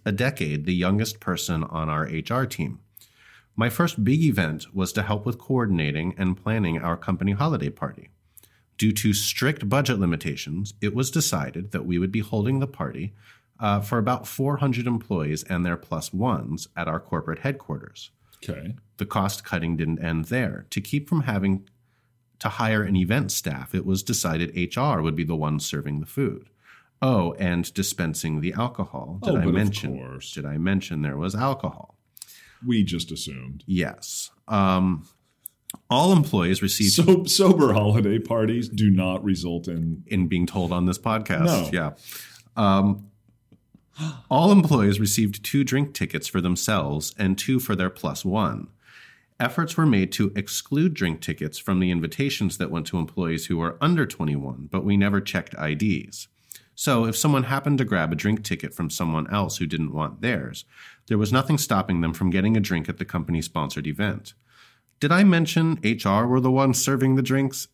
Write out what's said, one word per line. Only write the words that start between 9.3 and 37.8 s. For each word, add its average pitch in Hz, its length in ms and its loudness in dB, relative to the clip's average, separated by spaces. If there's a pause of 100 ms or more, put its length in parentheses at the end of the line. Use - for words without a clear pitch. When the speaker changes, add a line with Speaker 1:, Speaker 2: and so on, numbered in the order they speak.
Speaker 1:
budget 131 300 2
limitations, 85 840 -2
it 104 140 0
was 131 160 -2
decided 90 600 -2
that - 140 -6
we 87 140 0
would 95 120 0
be 110 100 -2
holding 117 380 -2
the 135 80 -2
party, 87 460 -8 (460)
uh, 104 220 2
for 110 160 -2
about 120 300 0
four 139 300 -2
hundred 123 300 0
employees 85 560 -2
and 87 220 -2
their 85 120 0
plus - 360 -8
ones 80 600 -2
at 85 120 -4
our 80 140 -2
corporate 80 380 -4
headquarters. - 720 -8 (320)
Speaker 2:
Okay. 82 320 -8 (220)
Speaker 1:
The 101 80 -4
cost - 380 -2
cutting 82 340 -2
didn't 80 220 -2
end 82 260 -2
there. 117 460 -4
To - 100 -4
keep 143 280 -6
from 160 120 0
having 98 460 0 (720)
to - 100 -6
hire 110 340 0
an 95 140 0
event 98 340 0
staff, 67 440 -6
it 90 100 -2
was 95 180 0
decided 85 520 -2
H 87 220 -4
R 123 240 0
would 78 160 0
be 85 80 -2
the 82 100 -2
one 76 240 -2
serving 73 400 -6
the 76 60 -8
food. - 420 -6 (540)
Oh, 104 320 2
and 87 400 -2
dispensing 80 680 -4
the 85 120 -4
alcohol. 92 720 -6
Did - 100 0
Speaker 2:
Oh, - 40 2
Speaker 1:
I - 40 2
Speaker 2:
but 82 80 0
of 87 40 2
Speaker 1:
mention, 98 440 -2
Speaker 2:
course. 65 360 -14
Speaker 1:
did 71 120 -8
I 71 120 -4
mention 87 440 -2
there 71 160 -2
was 92 180 -4
alcohol? - 640 -4 (680)
Speaker 2:
We 117 180 4
just 85 280 -2
assumed. 69 560 -10
Speaker 1:
Yes. 80 640 -4 (160)
Um, 92 580 2 (840)
all 160 240 6
employees 95 480 4
received 98 320 2
Speaker 2:
So, 180 320 6
sober 160 480 6
holiday 104 440 4